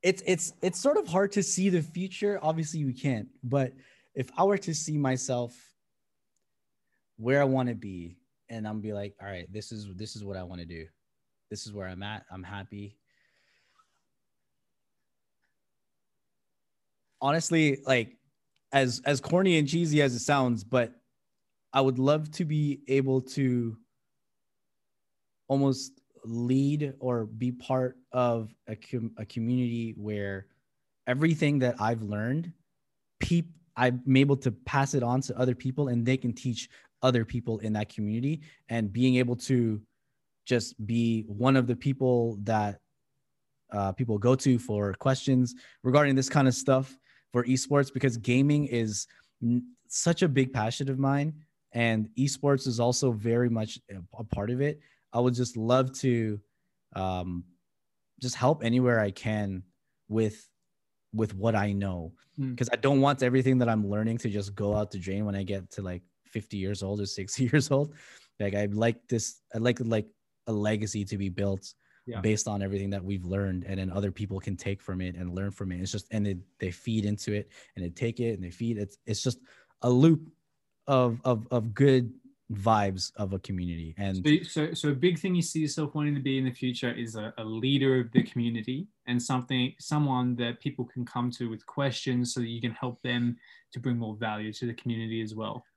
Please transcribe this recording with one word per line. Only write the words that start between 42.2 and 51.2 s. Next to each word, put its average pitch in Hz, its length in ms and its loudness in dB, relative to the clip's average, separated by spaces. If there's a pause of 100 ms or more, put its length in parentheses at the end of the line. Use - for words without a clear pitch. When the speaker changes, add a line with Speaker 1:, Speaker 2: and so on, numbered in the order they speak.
Speaker 1:
that, 104 360 0 (920)
uh, 98 200 -2
people 117 260 -2
go 120 180 6
to 131 240 4
for 104 360 -2
questions 127 600 2 (280)
regarding 139 320 4
this 131 140 2
kind 139 180 6
of 123 80 6
stuff 135 420 0 (360)
for 120 100 2
esports, 131 500 2
because 127 240 2
gaming 139 500 4
is 113 400 -2 (360)
n-, 120 200 2 (260)
such - 340 0
a 185 60 4
big 131 240 2
passion 123 360 -2
of 131 80 -2
mine, 143 360 0 (400)